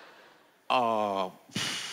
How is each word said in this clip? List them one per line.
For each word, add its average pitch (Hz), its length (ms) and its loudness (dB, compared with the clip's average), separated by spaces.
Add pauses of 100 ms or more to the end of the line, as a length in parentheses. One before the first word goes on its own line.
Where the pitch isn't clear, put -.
(680)
Uh, 107 600 2 (640)